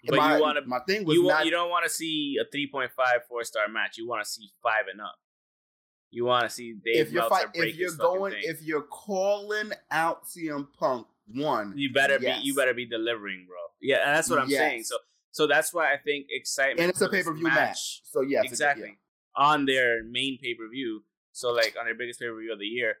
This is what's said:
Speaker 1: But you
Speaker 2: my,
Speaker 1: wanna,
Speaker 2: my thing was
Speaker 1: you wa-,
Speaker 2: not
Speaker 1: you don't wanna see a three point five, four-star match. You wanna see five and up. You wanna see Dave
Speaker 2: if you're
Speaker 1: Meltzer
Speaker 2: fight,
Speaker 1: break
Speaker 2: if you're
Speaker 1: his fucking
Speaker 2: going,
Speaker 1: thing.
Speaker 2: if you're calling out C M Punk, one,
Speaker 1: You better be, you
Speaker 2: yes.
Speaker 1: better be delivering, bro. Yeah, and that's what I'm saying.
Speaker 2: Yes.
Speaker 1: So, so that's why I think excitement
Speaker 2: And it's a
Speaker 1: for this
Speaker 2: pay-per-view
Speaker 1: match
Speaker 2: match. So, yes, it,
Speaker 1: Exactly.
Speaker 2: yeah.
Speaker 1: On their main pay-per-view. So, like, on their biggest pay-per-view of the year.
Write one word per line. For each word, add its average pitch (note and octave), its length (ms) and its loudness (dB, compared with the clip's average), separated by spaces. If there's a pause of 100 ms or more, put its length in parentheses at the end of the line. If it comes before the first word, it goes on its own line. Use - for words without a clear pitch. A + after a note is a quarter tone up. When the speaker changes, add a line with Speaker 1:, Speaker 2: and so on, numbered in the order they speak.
Speaker 1:
But C3 60 0
you C#3+ 60 6
Speaker 2:
my, D3+ 200 6
Speaker 1:
wanna, D3+ 260 4
Speaker 2:
my B2 120 -2 (100)
thing G3+ 160 0
was D#3 120 2
Speaker 1:
you F3 80 6
wa-, D3+ 100 6
Speaker 2:
not D#3 100 4
Speaker 1:
you D#3+ 60 2
don't F3 200 0
wanna E3+ 200 2
see D3+ 500 -2
a - 100 -4
three C#3+ 220 -4
point B2+ 240 -4
five, B2 320 4
four-star A2+ 400 -2
match. G#2+ 300 -4
You A2+ 100 -8
wanna A2 160 -2
see G#2+ 240 -10 (140)
five A2 280 2
and G2 120 -14
up. F#2+ 140 -12 (920)
You A#2 140 -4
wanna A#2+ 240 4
see A#2 260 -10 (100)
Dave A2+ 220 4
Speaker 2:
if - 60 -10
you're E3+ 100 0
Speaker 1:
Meltzer - 140 4 (100)
Speaker 2:
fight, A2 80 -12
Speaker 1:
break E3+ 200 0
Speaker 2:
if D#3+ 40 -14
you're F3+ 120 -2
Speaker 1:
his E3 60 -10
fucking E3+ 220 2
Speaker 2:
going, G3 140 -2
Speaker 1:
thing. G#3 120 -6
Speaker 2:
if D#3+ 180 -6
you're D#3 200 -2
calling G#3 880 -2 (200)
out D#3+ 360 0
C E3 220 -10
M C#3+ 200 -6 (100)
Punk, C3 280 -2 (260)
one, A#2 440 -2
Speaker 1:
You C#3 160 -4
better C3+ 260 4
be, B2 80 -2
you C3 60 0 (200)
Speaker 2:
yes. C3+ 40 0
Speaker 1:
better B2+ 180 4
be B2 120 -6
delivering, A2 600 -4
bro. F2+ 100 -18 (240)
Yeah, B2+ 260 2
and D3 100 2
that's D#3+ 120 0
what D#3+ 120 2
I'm B2+ 100 -2
saying. C#3+ 280 2
Speaker 2:
Yes. A2+ 100 -10
Speaker 1:
So, A#2+ 80 -6 (340)
so D3+ 160 0
that's D3 260 4
why D#3 200 2
I C#3+ 60 0
think C#3+ 320 -4
excitement C3+ 500 -2
Speaker 2:
And F3 100 4
it's - 100 -2
a G3 60 4
Speaker 1:
for F3 60 -2
this F#3 120 0
Speaker 2:
pay-per-view D#3+ 200 -4
Speaker 1:
match C#3 100 2
Speaker 2:
match. - 520 0
So, C#3 160 0
yes, C3+ 240 2
it, - 20 -8
Speaker 1:
Exactly. A#2+ 400 0
Speaker 2:
yeah. G2+ 60 -18 (420)
Speaker 1:
On C#3+ 280 4
their B2 380 4
main B2 400 -4
pay-per-view. A#2 640 -6 (260)
So, A#2+ 220 -2
like, A2+ 260 2
on A#2 80 -8
their A2+ 80 -2
biggest A#2+ 240 -8
pay-per-view A2+ 340 -8
of G#2+ 60 -8
the G2+ 80 -8
year. A2+ 340 -2